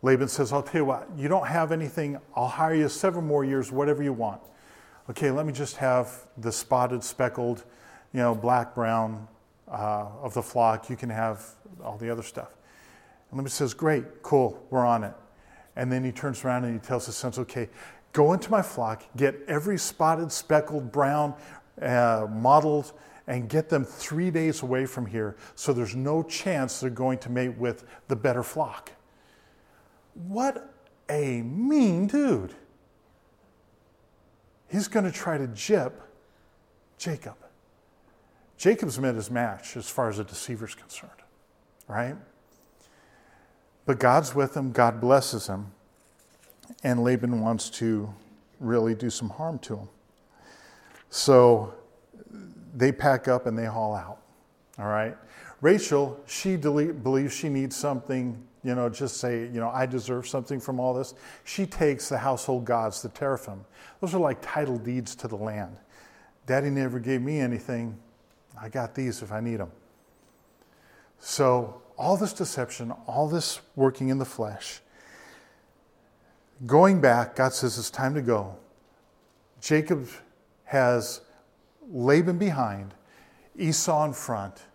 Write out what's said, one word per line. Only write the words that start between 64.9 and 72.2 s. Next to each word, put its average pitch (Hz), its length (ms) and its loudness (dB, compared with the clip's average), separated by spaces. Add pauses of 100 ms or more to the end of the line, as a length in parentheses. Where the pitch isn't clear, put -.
to - 100 -10
the 110 80 -8
land. 104 400 -6 (720)
"Daddy 139 240 0
never 131 300 -2
gave 123 220 0
me 143 200 -2
anything. 117 580 -4 (580)
I 110 120 -14
got 117 260 -6
these 127 260 -4
if 107 120 -10
I 107 80 -4
need 117 180 -4
'em." 87 120 -8 (1500)
So 123 640 0 (160)
all 180 200 2
this 208 160 -2